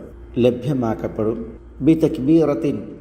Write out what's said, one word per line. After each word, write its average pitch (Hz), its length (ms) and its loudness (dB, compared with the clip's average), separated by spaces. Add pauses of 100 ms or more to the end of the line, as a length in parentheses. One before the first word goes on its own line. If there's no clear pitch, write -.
(380)
ലഭ്യമാക്കപ്പെടും, 113 1000 0 (440)
"ബിതക്ബീറത്തിൻ", 143 960 2 (240)